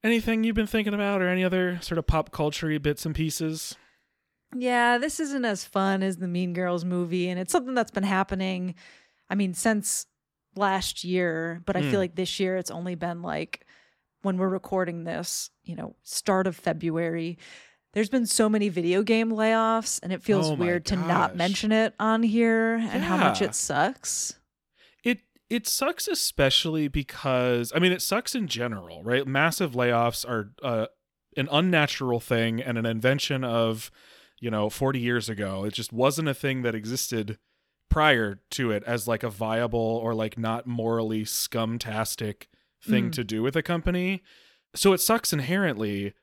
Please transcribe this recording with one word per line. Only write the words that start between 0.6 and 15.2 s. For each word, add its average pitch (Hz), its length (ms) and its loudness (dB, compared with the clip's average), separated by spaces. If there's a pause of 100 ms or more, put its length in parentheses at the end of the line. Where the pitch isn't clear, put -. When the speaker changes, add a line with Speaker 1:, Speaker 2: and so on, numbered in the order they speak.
Speaker 1:
thinking 214 260 0
about 202 280 0
or 180 60 2
any 185 160 2
other 180 380 0
sort 170 180 -2
of 156 80 -2
pop 160 240 0
culture-y 151 480 -2
bits 147 260 -2
and 156 80 -2
pieces? 160 640 -4 (800)
Speaker 2:
Yeah, 240 420 4
this 294 220 -2
isn't 277 260 -2
as 202 180 -2
fun 190 400 0
as 190 140 -2
the 175 100 -6
Mean 175 260 -2
Girls 175 300 0
movie, 180 460 0
and 180 100 -4
it's 185 120 -4
something 262 220 0
that's 233 180 0
been 196 120 -2
happening, 190 720 -2 (540)
I 185 60 -2
mean, 196 180 0
since - 540 0 (480)
last 190 480 0
year, 170 600 -2
but 190 120 0
I 165 40 2
Speaker 1:
Mm. 143 100 2
Speaker 2:
feel 196 80 4
like 175 160 -2
this 180 240 -4
year 185 180 0
it's 185 140 -6
only 180 240 -6
been, 170 260 -6
like, - 440 -6 (580)
when 190 140 0
we're 190 120 2
recording 180 540 -2
this, - 460 -6 (140)